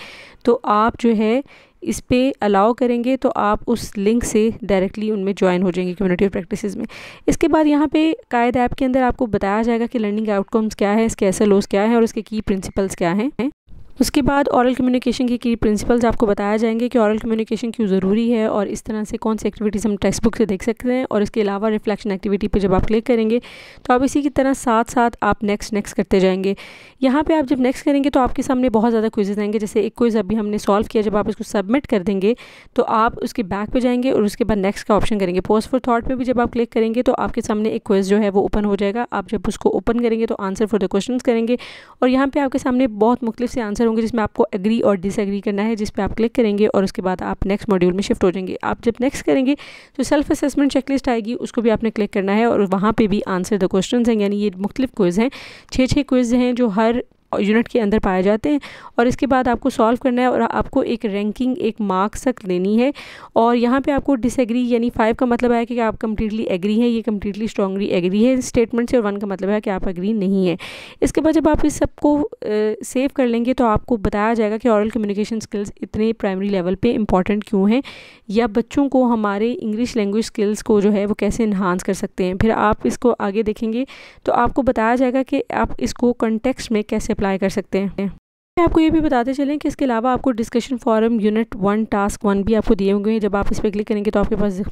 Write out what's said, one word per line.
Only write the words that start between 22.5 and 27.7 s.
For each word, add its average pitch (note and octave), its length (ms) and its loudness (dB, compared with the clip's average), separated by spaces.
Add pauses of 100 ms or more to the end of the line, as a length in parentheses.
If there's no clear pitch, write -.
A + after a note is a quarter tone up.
जब F#3+ 140 2
आप F#3 120 2
click A3+ 200 0
करेंगे A3+ 340 2 (460)
तो B3+ 80 2
आप B3 100 4
इसी C#4+ 180 0
की C#4+ 80 0
तरह C4+ 240 2
साथ A#3 300 0
साथ A#3 280 0 (120)
आप G#3 200 0
next G#3 300 -4
next G3+ 220 -4
करते G3 240 2
जाएंगे। F#3+ 360 2 (480)
यहाँ C4+ 200 4
पे D#4+ 100 2
आप D#4 120 2
जब C4 140 -2
next B3+ 260 0